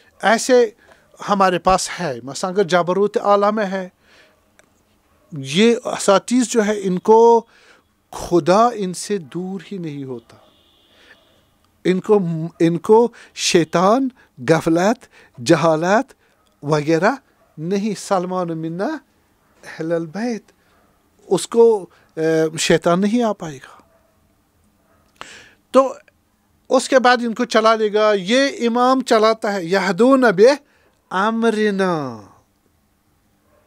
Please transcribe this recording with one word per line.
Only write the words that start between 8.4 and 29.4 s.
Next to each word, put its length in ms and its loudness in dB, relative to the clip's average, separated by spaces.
इनसे 440 -8
दूर 480 -10
ही 120 -12
नहीं 260 -10
होता, 420 -16
इनको, 340 2
इनको 500 2
शैतान, 760 0
गफलत, 680 0
जहालत 760 0
वगैरह 540 0
नहीं। 360 -6
सलमान 580 -4
मिन्ना 480 -8
अहलल 420 -8
बैत, 380 -8
उसको, 600 2
अ, 380 -2
शैतान 440 2
नहीं 220 0
आ 100 -2
पाएगा। 520 -14
तो 240 2
उसके 280 2
बाद 240 2
इनको 220 -4
चला 300 2
लेगा, 380 0
ये 360 0
इमाम 540 0
चलाता 480 0